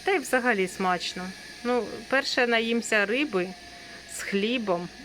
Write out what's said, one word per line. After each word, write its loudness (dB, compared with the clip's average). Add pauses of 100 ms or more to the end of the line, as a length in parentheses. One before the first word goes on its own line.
Та 2
й 4
взагалі 2
смачно. -2 (340)
Ну, 0 (220)
перше 2
наїмся 2
риби 0 (600)
з -8
хлібом. 0 (160)